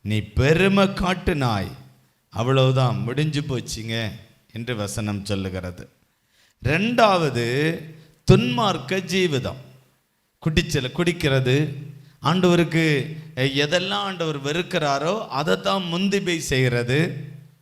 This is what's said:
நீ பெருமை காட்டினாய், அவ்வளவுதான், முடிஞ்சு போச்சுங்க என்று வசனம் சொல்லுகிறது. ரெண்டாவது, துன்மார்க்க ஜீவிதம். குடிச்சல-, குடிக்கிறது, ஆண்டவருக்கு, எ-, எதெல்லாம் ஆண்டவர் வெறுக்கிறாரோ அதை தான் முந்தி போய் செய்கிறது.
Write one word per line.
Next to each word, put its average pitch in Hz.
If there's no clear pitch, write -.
நீ 104
பெருமை 185
காட்டினாய், 151
அவ்வளவுதான், 131
முடிஞ்சு 139
போச்சுங்க 113
என்று 117
வசனம் 104
சொல்லுகிறது. 92
ரெண்டாவது, 160
துன்மார்க்க 196
ஜீவிதம். 170
குடிச்சல-, 156
குடிக்கிறது, 143
ஆண்டவருக்கு, 165
எ-, 139
எதெல்லாம் 180
ஆண்டவர் 170
வெறுக்கிறாரோ 160
அதை 160
தான் 190
முந்தி 190
போய் 170
செய்கிறது. 131